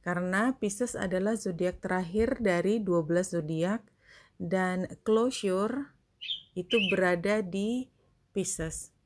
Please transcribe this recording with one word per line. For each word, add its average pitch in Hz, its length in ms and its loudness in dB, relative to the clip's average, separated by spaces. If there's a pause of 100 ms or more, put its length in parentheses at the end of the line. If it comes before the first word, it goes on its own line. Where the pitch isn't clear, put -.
Karena 185 480 0
Pisces 226 400 -4
adalah 190 400 0
zodiak 180 480 -2
terakhir 185 560 0
dari 190 400 2
dua 180 240 2
belas 175 320 0
zodiak 165 480 -2 (560)
dan 185 480 0 (160)
closure 220 880 0 (640)
itu 180 240 -2 (160)
berada 185 480 2
di 208 480 -4 (420)
Pisces. - 640 -6 (100)